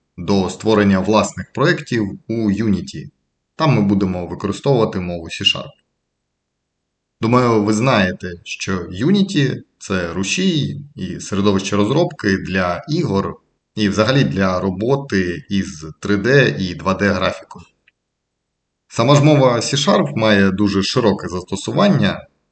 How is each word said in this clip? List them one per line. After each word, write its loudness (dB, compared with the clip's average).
до 0
створення 2
власних -2
проєктів -2
у 0
Unity. -2
Там 2
ми 2
будемо 0
використовувати -2
мову -8
C -10
Sharp. -2
Думаю, 2
ви 2
знаєте, 0
що -6
Unity — 0
це -4
рушій -2
і -8
середовище 0
розробки 0
для -2
ігор -2
і 0
взагалі 2
для 0
роботи -2
із -4
три 0
Д 2
і -4
два -2
Д 0
графікою. -4
Сама 2
ж 6
мова 6
C -2
Sharp 0
має 4
дуже 0
широке 0
застосування 0